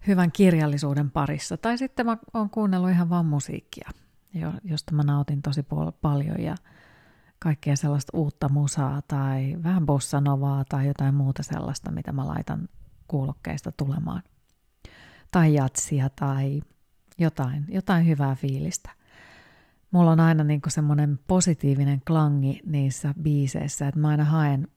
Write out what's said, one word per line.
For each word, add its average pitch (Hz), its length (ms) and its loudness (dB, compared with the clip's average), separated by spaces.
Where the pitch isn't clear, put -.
hyvän 180 240 4
kirjallisuuden 147 800 2
parissa. 147 460 -4
Tai 240 200 -4
sitten 262 280 -4
mä 226 120 0
oon 214 160 -2
kuunnellut 185 400 0
ihan 175 200 2
vaan 175 160 2
musiikkia, - 640 -4
jo-, 160 200 -6
josta 156 320 -6
mä 147 80 2
nautin 143 380 0
tosi 143 220 -4
pol-, 151 280 -4
paljon 147 500 -2
ja - 140 -4
kaikkea 147 360 0
sellaista 143 420 -2
uutta 147 320 -2
musaa 143 520 0
tai 135 640 -2
vähän 170 220 2
bossanovaa 139 800 0
tai 139 220 -2
jotain 139 280 0
muuta 135 280 0
sellaista, - 480 -6
mitä 156 200 -8
mä 135 160 -4
laitan - 420 -6
kuulokkeista 143 640 -6
tulemaan. 151 520 -4
Tai 160 220 6
jatsia 135 560 0
tai 139 520 -2
jotain, 147 520 -2
jotain 190 380 2
hyvää 143 280 2
fiilistä. 139 540 -6
Mulla 170 200 6
on 160 80 6
aina 165 240 6
niinku 147 260 0
semmonen 147 580 2
positiivinen 139 800 2
klangi 147 580 2
niissä 143 560 -2
biiseissä, 143 680 -2
että 143 120 -2
mä 151 80 2
aina 151 160 2
haen 151 540 2